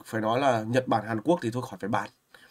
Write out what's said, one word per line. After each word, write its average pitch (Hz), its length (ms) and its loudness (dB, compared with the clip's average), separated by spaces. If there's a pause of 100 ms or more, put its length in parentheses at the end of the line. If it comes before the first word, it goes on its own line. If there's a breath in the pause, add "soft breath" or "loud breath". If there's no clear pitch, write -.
phải 113 160 -4
nói 110 200 2
là 123 220 2
Nhật 120 260 0
Bản, 110 200 2
Hàn 113 120 -2
Quốc 170 220 4
thì 113 80 0
thôi 123 120 -2
khỏi 101 180 -12
phải 95 80 -4
bàn. 104 200 -2 (420 soft breath)